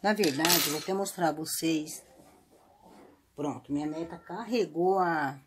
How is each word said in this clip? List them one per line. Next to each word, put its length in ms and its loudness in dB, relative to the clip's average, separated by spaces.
Na 120 4
verdade, 520 2
eu 60 0
vou 60 -2
até 160 -2
mostrar 340 0
a 40 2
vocês. 680 -2
Pronto, 360 -6
minha 160 -2
neta 300 -6
carregou 840 0
a 480 0